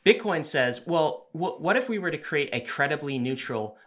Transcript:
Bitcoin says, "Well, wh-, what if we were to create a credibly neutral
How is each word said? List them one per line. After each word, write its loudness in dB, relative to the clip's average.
Bitcoin 4
says, 0
"Well, 0
wh-, -4
what 2
if 0
we 0
were -2
to -4
create -2
a -2
credibly -2
neutral -4